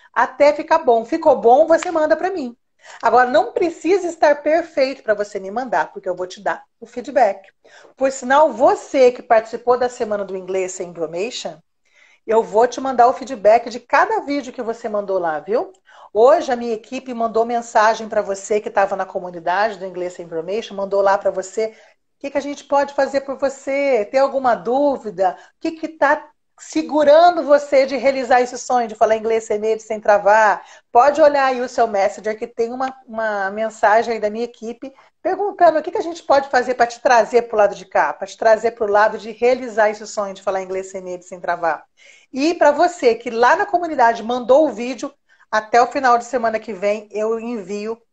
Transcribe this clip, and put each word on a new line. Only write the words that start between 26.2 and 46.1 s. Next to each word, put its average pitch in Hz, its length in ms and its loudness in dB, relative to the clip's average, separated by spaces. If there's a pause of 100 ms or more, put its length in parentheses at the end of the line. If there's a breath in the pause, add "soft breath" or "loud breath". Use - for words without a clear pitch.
segurando 311 840 4
você 285 420 2
de 269 120 -4
realizar 254 440 2
esse 247 160 -2
sonho 240 300 -2
de 214 80 -10
falar 220 220 2
inglês 226 280 -2
sem 214 140 -2
medo, 220 240 -2
sem 214 180 -8
travar?" 208 640 4 (280 loud breath)
Pode 285 280 4
olhar 285 260 4
aí 254 140 -2
o 254 80 -4
seu 240 200 0
Messenger 208 500 -2
que 240 80 -10
tem 233 260 -6
uma, 254 220 -6 (120)
uma 214 440 -4
mensagem 220 640 0
aí 220 60 -8
da 208 100 -2
minha 226 140 -6
equipe 240 500 -12 (260 soft breath)
perguntando 359 580 2
o 302 40 -4
que 339 80 -10
que 427 80 -4
a 381 40 -4
gente 330 200 -10
pode 277 280 2
fazer 247 240 0
pra 233 120 2
te - 140 -8
trazer 233 420 2
pro 233 140 -6
lado 202 180 2
de 180 120 -18
cá, 156 260 0
pra - 140 -12
te - 100 -14
trazer 226 360 2
pro 220 140 -4
lado 208 320 2
de 214 140 -14
realizar 240 580 0
esse 214 160 -10
sonho 196 280 -8
de - 80 -20
falar 190 200 -4
inglês 190 280 -8
sem 190 120 -10
medo, 180 220 -12
sem 180 160 -18
travar. 170 420 -4 (500 soft breath)
E 294 220 -2
pra 311 160 4
você 294 440 2
que 233 160 -10
lá 240 260 4
na 392 100 0
comunidade 262 560 0
mandou 247 460 2
o 240 40 -8
vídeo, 240 400 -10 (380 soft breath)
até 220 300 2
o 254 60 4
final 254 320 2